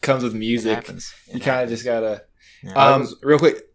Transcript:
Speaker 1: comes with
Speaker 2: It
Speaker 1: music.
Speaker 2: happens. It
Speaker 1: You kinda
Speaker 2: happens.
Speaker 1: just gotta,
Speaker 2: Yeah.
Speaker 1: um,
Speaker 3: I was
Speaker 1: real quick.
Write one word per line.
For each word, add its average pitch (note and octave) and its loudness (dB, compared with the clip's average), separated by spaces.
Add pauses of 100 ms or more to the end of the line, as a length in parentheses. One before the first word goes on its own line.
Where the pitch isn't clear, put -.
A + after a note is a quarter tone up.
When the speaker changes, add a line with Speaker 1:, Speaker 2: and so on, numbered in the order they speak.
Speaker 1:
comes C3 0
with A2+ -4
Speaker 2:
It A2 -8
Speaker 1:
music. A2+ -2
Speaker 2:
happens. - -14 (140)
It - -16
Speaker 1:
You B2+ -6
kinda C3+ -2
Speaker 2:
happens. B2+ -2
Speaker 1:
just A2+ -8
gotta, A2 -2 (400)
Speaker 2:
Yeah. F#2+ -16
Speaker 1:
um, G2 -6
Speaker 3:
I C#3 6
was B2+ -6
Speaker 1:
real C#3+ 4
quick. D#3+ 4 (180)